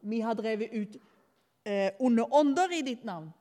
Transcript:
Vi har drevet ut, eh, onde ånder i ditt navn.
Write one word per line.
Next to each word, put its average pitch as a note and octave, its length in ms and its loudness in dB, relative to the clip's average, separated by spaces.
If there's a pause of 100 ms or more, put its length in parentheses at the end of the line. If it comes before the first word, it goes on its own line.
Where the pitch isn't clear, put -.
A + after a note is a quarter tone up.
Vi A3 200 -2
har A3 160 -2
drevet A3 360 -4
ut, G#3+ 260 -6 (680)
eh, G3 340 0
onde A#3+ 240 4
ånder D4 540 4
i D#4+ 40 -2
ditt B3+ 220 -6
navn. D#3+ 380 -10